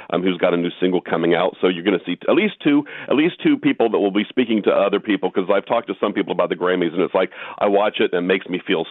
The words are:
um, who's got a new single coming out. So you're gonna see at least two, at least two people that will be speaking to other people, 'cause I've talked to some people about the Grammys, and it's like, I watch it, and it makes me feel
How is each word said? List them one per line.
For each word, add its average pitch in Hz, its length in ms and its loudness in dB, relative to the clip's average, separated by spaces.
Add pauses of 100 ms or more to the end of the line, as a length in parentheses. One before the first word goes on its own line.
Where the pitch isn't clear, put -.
(120)
um, 85 80 0
who's 92 160 0
got 90 160 2
a 87 40 2
new 85 140 0 (100)
single 92 200 2
coming 85 320 0
out. 87 280 0
So 92 80 2
you're 87 160 -2
gonna 92 200 2
see 87 140 -6 (100)
at 107 60 4
least 196 260 0
two, 143 240 2 (240)
at - 60 0
least 156 260 0
two 147 160 4
people 131 320 2
that 95 120 2
will 101 100 2
be 104 180 0
speaking 110 360 0
to 110 80 4
other 98 260 2
people, 95 320 -2
'cause 92 180 -4
I've 98 160 2
talked 117 220 -2
to 98 140 -6
some 104 120 0
people 95 200 -2
about 87 160 0
the 90 80 -2
Grammys, 87 360 0
and 87 100 -4
it's - 120 -2
like, 95 160 2 (300)
I 104 80 2
watch 101 320 2
it, 107 120 0
and 87 120 -2
it - 20 -4
makes 92 220 -6
me 90 180 -4
feel 82 240 -2